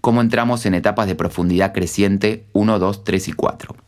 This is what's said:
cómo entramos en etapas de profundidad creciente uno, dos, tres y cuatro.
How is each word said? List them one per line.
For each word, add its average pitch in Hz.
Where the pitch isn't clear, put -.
cómo 120
entramos 117
en 95
etapas 104
de 92
profundidad 87
creciente 98
uno, 107
dos, 98
tres 92
y 80
cuatro. -